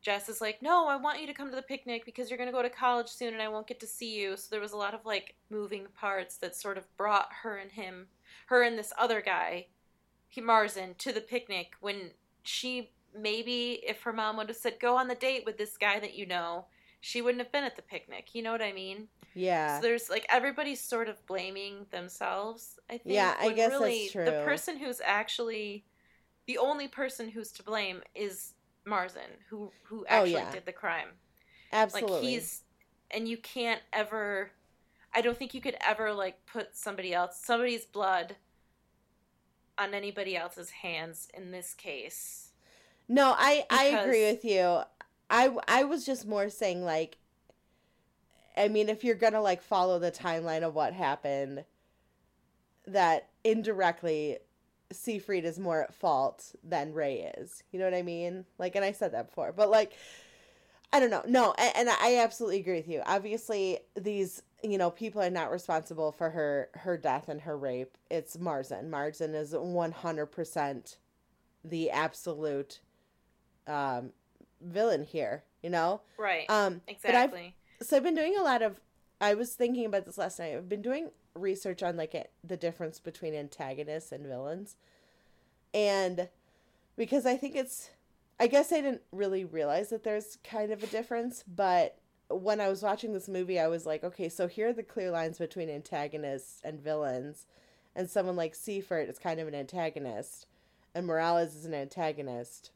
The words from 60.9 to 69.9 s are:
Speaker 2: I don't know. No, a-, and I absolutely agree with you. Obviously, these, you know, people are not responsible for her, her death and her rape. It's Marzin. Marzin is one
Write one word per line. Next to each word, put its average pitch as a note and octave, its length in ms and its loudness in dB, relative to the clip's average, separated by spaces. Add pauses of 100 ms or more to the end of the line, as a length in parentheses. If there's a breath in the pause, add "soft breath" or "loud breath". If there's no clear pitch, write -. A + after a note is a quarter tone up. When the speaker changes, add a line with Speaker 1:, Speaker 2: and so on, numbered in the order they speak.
Speaker 2:
I C#4+ 60 10
don't B3 120 6
know. G3 160 0
No, A#3+ 300 8
a-, - 200 4
and A#3+ 120 4
I A#3+ 280 6
absolutely A3+ 440 2
agree F3+ 160 0
with D#3+ 100 -4
you. D#3+ 180 -2
Obviously, G3+ 760 0 (160)
these, G3 460 -2 (220)
you G#3 140 0
know, F3 120 4
people G#3 320 -4
are F3+ 80 4
not E3 220 0
responsible D#3+ 600 0
for E3 160 0
her, D3 460 0
her F3+ 220 -2
death C#3 320 0
and D3 120 -6
her D3+ 160 -6
rape. C3 400 -4 (120)
It's E3 280 -4
Marzin. C#3+ 520 -4
Marzin D#3 460 -4
is D3+ 180 -4
one E3+ 380 0